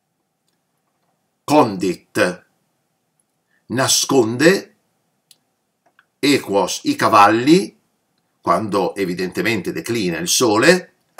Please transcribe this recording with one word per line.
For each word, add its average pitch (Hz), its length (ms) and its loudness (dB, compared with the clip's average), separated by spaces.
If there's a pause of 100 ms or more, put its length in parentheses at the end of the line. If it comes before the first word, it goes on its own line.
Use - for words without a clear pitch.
(1400)
Condit, 98 1000 -2 (1200)
nasconde, 131 1040 0 (1400)
equos, 101 640 0
i 143 140 -2
cavalli, 117 760 2 (680)
quando 92 520 -2
evidentemente 92 800 -6
declina 90 460 -6
il 87 100 -8
sole, 131 640 0 (280)